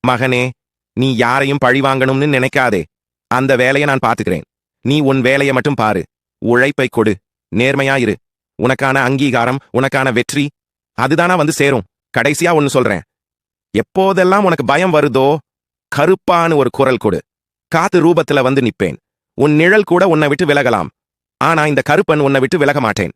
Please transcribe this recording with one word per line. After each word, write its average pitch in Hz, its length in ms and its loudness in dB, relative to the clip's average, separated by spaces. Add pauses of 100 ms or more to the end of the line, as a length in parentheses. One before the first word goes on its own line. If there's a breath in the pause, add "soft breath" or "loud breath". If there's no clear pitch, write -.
மகனே, 127 380 0 (540)
நீ 127 200 0
யாரையும் 135 480 0
பழி 131 160 2
வாங்கணும்னு 135 540 0
நினைக்காதே. 127 460 0 (500)
அந்த 131 260 0
வேலையை 139 320 0
நான் 135 180 -2
பாத்துக்கிறேன். 92 400 -4 (380)
நீ 139 160 2
உன் 135 200 2
வேலையை 135 340 0
மட்டும் 127 260 -2
பாரு. 107 220 0 (400)
உழைப்பை 127 460 0
கொடு, 107 260 0 (380)
நேர்மையா 135 460 0
இரு. 110 160 0 (440)
உனக்கான 135 440 0
அங்கீகாரம், 127 580 0 (120)
உனக்கான 135 400 -2
வெற்றி, 131 340 -2 (520)
அதுதானா 160 380 0
வந்து 156 240 -2
சேரும். 135 260 0 (280)
கடைசியா 147 400 0
ஒண்ணு 147 220 0
சொல்றேன், 113 280 0 (720)
எப்போதெல்லாம் 190 720 0
உனக்கு 165 180 0
பயம் 160 300 0
வருதோ, 139 340 2 (640)
கருப்பான்னு 165 720 0
ஒரு 120 80 0
குரல் 127 340 0
கொடு. 92 160 0 (520)
காத்து 175 280 0
ரூபத்துல 156 420 2
வந்து 135 200 0
நிப்பேன். 98 340 -4 (420)
உன் 147 220 2
நிழல் 196 300 0
கூட 175 180 2
உன்னை 156 200 2
விட்டு 147 180 -2
விலகலாம், 127 420 0 (520)
ஆனா 156 260 0
இந்த 143 160 0
கருப்பன் 156 420 0
உன்னை 139 160 2
விட்டு 135 180 -2
விலக 143 220 0
மாட்டேன். 104 360 -2